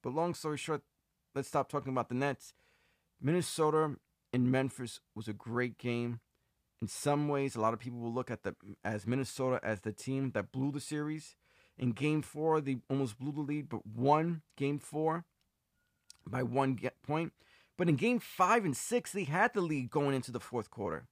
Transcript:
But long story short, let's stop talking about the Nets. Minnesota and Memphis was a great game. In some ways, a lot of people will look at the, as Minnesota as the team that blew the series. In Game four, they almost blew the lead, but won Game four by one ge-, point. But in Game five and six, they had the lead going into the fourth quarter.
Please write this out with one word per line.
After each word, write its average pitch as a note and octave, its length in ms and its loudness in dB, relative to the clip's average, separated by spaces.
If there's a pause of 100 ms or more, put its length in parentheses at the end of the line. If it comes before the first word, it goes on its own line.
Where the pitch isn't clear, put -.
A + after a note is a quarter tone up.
But B2+ 100 -4
long E3 220 0
story D3+ 220 -4
short, D3+ 260 -2 (500)
let's - 140 -2
stop C#3 220 0
talking C3 220 -4
about C3 180 0
the A#2 60 -2
Nets. C3+ 380 -2 (680)
Minnesota D#3 760 2 (360)
and B2 180 4
Memphis C3 480 0 (160)
was G#2+ 120 -8
a G#2+ 60 -4
great A#2+ 440 -4
game. A#2+ 420 -2 (640)
In A2 60 -4
some D3 420 2
ways, C#3 260 0
a A2+ 60 0
lot A2+ 120 4
of A2+ 60 -4
people A#2+ 200 -8
will A#2 140 -4
look B2 160 -2
at A#2 140 -6
the, G2 120 -4 (280)
as G#2 240 -2
Minnesota C3 560 0
as G#2 160 0
the G#2+ 140 -4
team C3+ 380 -2
that G2+ 200 -2
blew C3+ 200 0
the C#3 100 -6
series. D3+ 560 -6 (400)
In B2+ 140 2
Game D3+ 300 2
four, D#3 380 2
they C3+ 300 -2
almost C3+ 280 0
blew C#3 140 -4
the D3 100 -4
lead, D3 280 -4
but A2+ 180 -6
won D3+ 560 2 (140)
Game C#3+ 220 0
four D#3+ 460 -2 (1040)
by B2+ 160 -2
one C3 320 0
ge-, - 260 -6
point. D#3+ 320 -2 (440)
But F3 120 2
in D3+ 60 6
Game A3 240 2
five G3+ 460 4
and C#3 100 2
six, - 360 -2
they G3 120 -2
had F3+ 300 2
the G3+ 80 2
lead D3 280 0
going C#3+ 240 2
into B2+ 180 -2
the A#2 80 -6
fourth A2+ 300 -6
quarter. F#2 420 -4